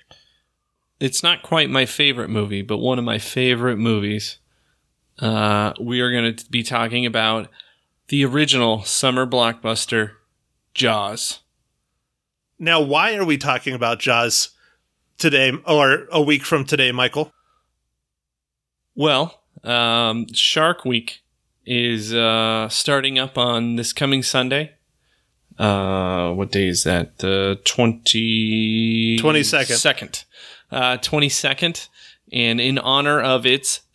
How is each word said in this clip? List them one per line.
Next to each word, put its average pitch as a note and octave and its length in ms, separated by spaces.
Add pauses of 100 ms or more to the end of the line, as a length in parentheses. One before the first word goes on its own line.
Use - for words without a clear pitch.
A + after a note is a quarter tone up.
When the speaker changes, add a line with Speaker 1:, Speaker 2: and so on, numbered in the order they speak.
(1000)
Speaker 1:
It's C3+ 220
not E3+ 200
quite D#3 260
my C3 160
favorite B2+ 440
movie, G2+ 320
but G#2+ 160
one B2 220
of A#2+ 40
my A2 140
favorite B2 600
movies. G#2+ 600 (800)
Uh, G#2+ 640
we A#2+ 180
are B2 120
gonna A#2 220
t-, - 180
be A#2+ 100
talking A#2 420
about A2 460 (600)
the C#3+ 140
original B2 600
summer B2+ 420
blockbuster, A#2 840 (640)
Jaws. A2 640 (1200)
Speaker 2:
Now, E3 220
why D#3+ 340
are G3 100
we D#3 100
talking C3 380
about A#2 240
Jaws A#2+ 540 (680)
today, C3+ 360 (120)
or D3 460
a E3 100
week C#3+ 220
from C#3+ 220
today, C3 260
Michael? B2+ 400 (1600)
Speaker 1:
Well, D3 480 (220)
um, A#2 720
Shark E3 500
Week A#2 360 (440)
is, A#2 480
uh, A2+ 560
starting C3+ 480
up C3+ 220
on A#2 360
this A#2 180
coming C#3 280
Sunday. C3 520 (840)
Uh, F#2+ 760
what F#2+ 180
day G2 160
is F2 160
that? E2+ 340
The G2 480
twenty A2+ 1500
Speaker 2:
Twenty-second. C#3 600
Speaker 1:
second. - 480 (440)
Uh, B2+ 280
twenty-second. D3 920 (440)
And A#2 280
in C3 180
honor C#3+ 440
of B2+ 240
its C3+ 360 (140)